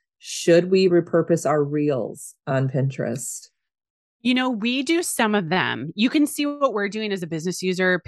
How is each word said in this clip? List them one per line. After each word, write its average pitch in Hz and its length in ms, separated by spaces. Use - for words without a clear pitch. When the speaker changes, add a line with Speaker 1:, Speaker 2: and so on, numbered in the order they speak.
Speaker 1:
Should 175 500
we 190 180
repurpose 170 580
our 147 160
reels 143 720
on 135 240
Pinterest? 131 800
Speaker 2:
You 240 120
know, 254 160
we 247 340
do 330 200
some 220 320
of 180 160
them. 131 440
You 220 140
can 294 180
see 294 200
what 285 260
we're 202 160
doing 214 240
as 190 100
a 175 40
business 165 360
user, 185 440